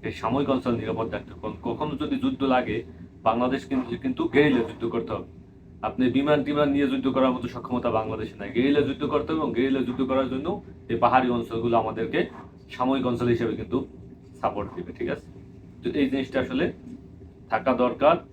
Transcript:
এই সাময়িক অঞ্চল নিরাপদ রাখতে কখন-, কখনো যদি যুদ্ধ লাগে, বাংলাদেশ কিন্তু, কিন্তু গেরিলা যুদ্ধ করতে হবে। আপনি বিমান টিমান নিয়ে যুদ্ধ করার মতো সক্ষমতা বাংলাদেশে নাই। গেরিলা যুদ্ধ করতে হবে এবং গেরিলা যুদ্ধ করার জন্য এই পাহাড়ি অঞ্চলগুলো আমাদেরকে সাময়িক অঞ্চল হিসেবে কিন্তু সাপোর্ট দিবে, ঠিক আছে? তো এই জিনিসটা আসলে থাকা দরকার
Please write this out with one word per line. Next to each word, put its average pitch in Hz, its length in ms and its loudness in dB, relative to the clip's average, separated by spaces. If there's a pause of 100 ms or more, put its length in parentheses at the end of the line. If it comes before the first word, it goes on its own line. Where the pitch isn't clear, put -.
এই 110 80 -4
সাময়িক 131 380 0
অঞ্চল 127 260 2
নিরাপদ 113 340 -4
রাখতে 101 240 -8
কখন-, 107 380 -8
কখনো 151 340 -4
যদি 135 140 -2
যুদ্ধ 131 240 0
লাগে, 123 400 2 (400)
বাংলাদেশ 123 420 2
কিন্তু, 123 320 -2
কিন্তু 131 300 -2
গেরিলা 139 320 6
যুদ্ধ - 260 -4
করতে 113 280 -2
হবে। 95 100 -6 (580)
আপনি 123 280 0
বিমান 143 340 4
টিমান 147 260 2
নিয়ে 139 180 4
যুদ্ধ 131 200 0
করার 131 240 4
মতো 120 160 -4
সক্ষমতা 120 440 -2
বাংলাদেশে 110 480 -2
নাই। 101 120 -8
গেরিলা 143 300 4
যুদ্ধ 135 220 -2
করতে 143 300 0
হবে 160 80 0
এবং 123 120 -2
গেরিলা 131 280 2
যুদ্ধ 120 200 -2
করার 131 280 2
জন্য 156 320 -4 (280)
এই 117 80 0
পাহাড়ি 120 320 6
অঞ্চলগুলো 117 480 0
আমাদেরকে 113 480 0 (460)
সাময়িক 127 360 0
অঞ্চল 120 200 0
হিসেবে 113 280 2
কিন্তু - 320 -4 (540)
সাপোর্ট 104 340 -2
দিবে, - 160 -10
ঠিক - 180 -4
আছে? - 180 -6 (560)
তো 165 160 -2
এই 135 100 4
জিনিসটা 131 300 -2
আসলে 127 340 -2 (760)
থাকা 113 240 2
দরকার 127 420 4 (180)